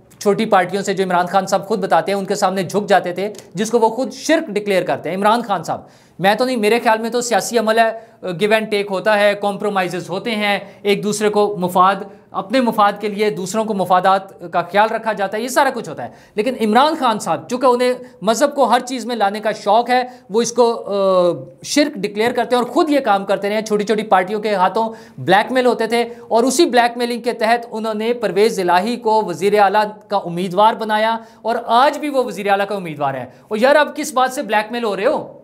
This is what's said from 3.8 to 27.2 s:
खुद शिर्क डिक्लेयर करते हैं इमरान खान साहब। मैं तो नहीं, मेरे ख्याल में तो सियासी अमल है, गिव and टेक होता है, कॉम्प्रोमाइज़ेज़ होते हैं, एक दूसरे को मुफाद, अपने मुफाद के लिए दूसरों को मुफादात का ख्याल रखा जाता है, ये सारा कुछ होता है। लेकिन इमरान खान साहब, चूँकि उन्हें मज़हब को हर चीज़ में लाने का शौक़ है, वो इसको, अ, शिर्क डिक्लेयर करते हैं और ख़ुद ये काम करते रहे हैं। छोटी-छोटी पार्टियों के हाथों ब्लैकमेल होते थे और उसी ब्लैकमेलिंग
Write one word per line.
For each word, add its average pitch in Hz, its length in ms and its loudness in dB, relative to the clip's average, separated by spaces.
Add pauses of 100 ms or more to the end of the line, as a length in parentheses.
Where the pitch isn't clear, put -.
खुद 233 200 -4
शिर्क 320 400 0
डिक्लेयर 196 340 0
करते 143 240 -4
हैं 180 80 -4
इमरान 214 260 2
खान 185 200 -2
साहब। - 260 -8 (320)
मैं 196 160 4
तो 254 80 0
नहीं, 254 120 0
मेरे 214 220 2
ख्याल 226 200 2
में 226 120 -6
तो 240 100 -2
सियासी 226 360 -2
अमल 220 240 2
है, 226 260 -2 (180)
गिव 185 260 -2
and 220 160 2
टेक 202 240 -2
होता 196 240 0
है, 202 200 4
कॉम्प्रोमाइज़ेज़ 190 760 -4
होते 190 220 -6
हैं, 208 540 -4
एक 202 180 0
दूसरे 208 260 0
को 208 280 0
मुफाद, 185 540 2 (240)
अपने 202 260 0
मुफाद 214 380 2
के 214 100 -4
लिए 208 220 -2
दूसरों 190 340 -4
को 214 100 -4
मुफादात 190 640 2 (140)
का 175 100 0
ख्याल 202 260 2
रखा 220 240 -4
जाता 196 240 -4
है, 220 60 -4
ये 247 60 -4
सारा 285 220 2
कुछ 226 180 -6
होता 135 140 -10
है। 113 100 -10 (240)
लेकिन 240 180 -2
इमरान 240 400 2
खान 233 240 0
साहब, 165 320 -4
चूँकि 247 160 0
उन्हें 247 340 2 (240)
मज़हब 233 280 2
को 277 120 2
हर 233 160 4
चीज़ 254 260 -8
में 240 100 -6
लाने 208 240 0
का 214 120 -2
शौक़ 220 380 0
है, 247 300 0 (100)
वो 226 120 2
इसको, 233 300 2
अ, 185 920 0
शिर्क 294 320 0
डिक्लेयर 208 360 -2
करते 240 240 0
हैं 240 60 2
और 233 80 -6
ख़ुद 311 200 0
ये 285 100 2
काम 196 240 0
करते 202 240 -2
रहे 214 100 -2
हैं। 214 60 -2
छोटी-छोटी 208 380 0
पार्टियों 202 380 0
के 214 100 -2
हाथों 202 400 0 (340)
ब्लैकमेल 226 420 2
होते 226 200 0
थे 233 180 0
और 233 400 -2
उसी 269 220 2
ब्लैकमेलिंग 240 560 0